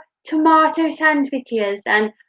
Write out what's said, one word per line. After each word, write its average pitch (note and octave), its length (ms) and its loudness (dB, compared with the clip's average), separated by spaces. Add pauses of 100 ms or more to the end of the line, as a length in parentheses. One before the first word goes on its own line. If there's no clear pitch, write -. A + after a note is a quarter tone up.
(260)
tomato D#4 640 2
sandwiches C4 960 -2
and G#3+ 260 0 (180)